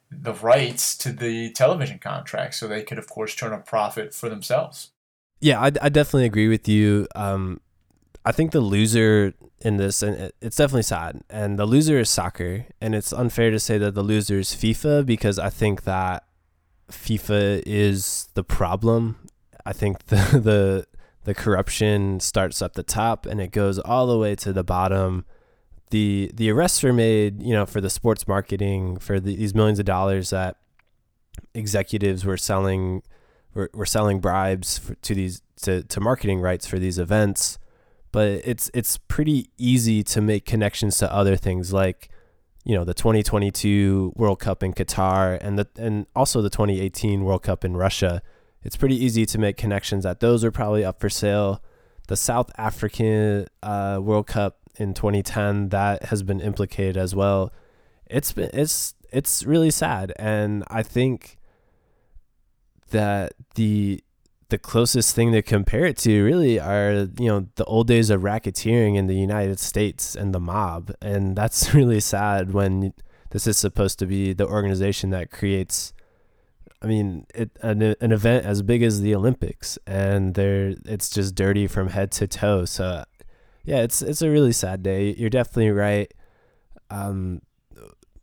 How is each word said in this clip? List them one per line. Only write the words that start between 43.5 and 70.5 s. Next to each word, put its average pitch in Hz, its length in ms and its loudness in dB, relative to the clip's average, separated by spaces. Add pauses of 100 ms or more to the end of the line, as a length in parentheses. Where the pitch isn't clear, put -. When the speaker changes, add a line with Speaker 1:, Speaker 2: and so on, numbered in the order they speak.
Speaker 2:
World 101 260 0
Cup 95 220 -4
in 92 120 -2
Qatar 95 640 0
and 101 180 -4
the, 104 100 -2 (100)
and 110 360 -4
also 127 280 2
the 104 80 0
twenty 101 320 0
eighteen 98 420 -2
World 95 200 0
Cup 95 200 -4
in 90 140 -4
Russia. 92 420 0 (420)
It's - 140 -8
pretty 131 260 2
easy 113 220 2
to 107 140 -2
make 104 180 0
connections 101 480 -2
that 90 160 -4
those 117 240 4
are 113 60 2
probably 107 340 0
up 107 160 -6
for 107 80 0
sale. 101 540 0 (460)
The 101 80 -2
South 120 420 0
African, 107 880 0 (160)
uh, 98 400 -4
World 104 240 2
Cup 101 320 -2 (180)
in 98 180 -4
twenty 101 280 0
ten, 101 480 -2
that 101 340 0
has 104 180 -2
been 95 180 -4
implicated 95 560 -4
as 92 160 -2
well. 98 400 0 (540)
It's - 260 -4
been, - 200 -4
it's, - 420 -2 (180)
it's - 300 -2
really 160 300 2
sad, 98 440 -2
and 104 520 -2
I 110 160 -4
think - 520 -2 (1500)
that 101 420 0 (240)
the, 104 480 0 (460)
the 104 80 0
closest - 580 0
thing 117 160 4
to 107 100 4
compare 107 420 2
it 170 140 0
to 107 260 4
really 131 360 4
are, 101 480 0 (100)
you 120 80 0
know, 101 300 0
the - 80 0
old 113 240 2
days 117 200 6
of 98 140 4
racketeering 110 760 0
in 98 120 2
the 95 80 0
United 98 420 0
States - 560 -4
and 98 180 -4
the 92 80 -2
mob. 87 520 -6 (100)